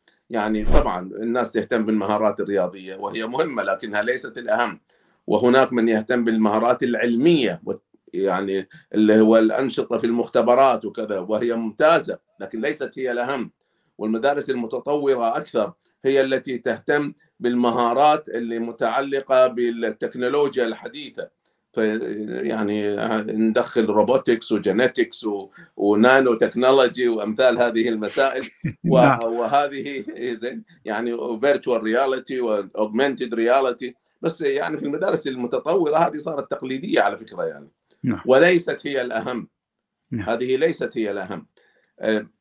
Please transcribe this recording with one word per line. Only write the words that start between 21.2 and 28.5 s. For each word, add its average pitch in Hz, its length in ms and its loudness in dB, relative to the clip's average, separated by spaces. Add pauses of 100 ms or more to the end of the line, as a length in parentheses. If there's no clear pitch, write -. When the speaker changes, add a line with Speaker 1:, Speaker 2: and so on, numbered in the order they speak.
Speaker 1:
في، 110 240 0 (460)
يعني 104 520 -2 (260)
ندخل 110 640 0
روبوتكس 107 680 2
وجينيتكس 107 760 0
و-، 101 240 -6 (280)
ونانو 120 560 6
تكنولوجي 123 760 2
وأمثال 113 540 0
هذه 117 280 0
المسائل. 123 540 -2 (220)